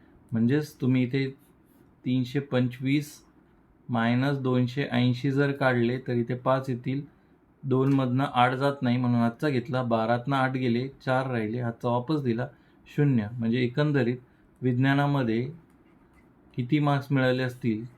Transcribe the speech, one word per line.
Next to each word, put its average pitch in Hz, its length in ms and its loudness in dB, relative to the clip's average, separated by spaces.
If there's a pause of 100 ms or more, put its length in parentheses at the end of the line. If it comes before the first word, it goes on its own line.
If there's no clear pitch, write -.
(320)
म्हणजेच 123 500 0
तुम्ही 127 220 2
इथे 135 220 -2 (800)
तीनशे 127 340 0
पंचवीस 131 720 -2 (800)
मायनस 123 480 2
दोनशे 127 540 0
ऐंशी 123 400 2
जर 139 200 2
काढले 127 460 2
तर 131 160 -6
इथे 120 220 -2
पाच 131 340 -2
येतील, 131 320 -4 (640)
दोनमधनं 131 640 2
आठ 127 280 2
जात 139 280 -2
नाही 123 160 2
म्हणून 120 220 2
हातचा 117 300 0
घेतला, 127 340 -2
बारातनं 120 520 0
आठ 131 180 0
गेले, 127 340 0 (180)
चार 131 260 0
राहिले, 113 280 -2
हातचा 120 300 -4
वापस 120 320 -2
दिला, 123 260 -2 (400)
शून्य. 131 440 2
म्हणजे 120 320 0
एकंदरीत 127 540 0 (440)
विज्ञानामध्ये 131 800 2 (1160)
किती 131 220 0
मार्क्स 143 320 0
मिळाले 131 320 2
असतील? 123 420 -2 (120)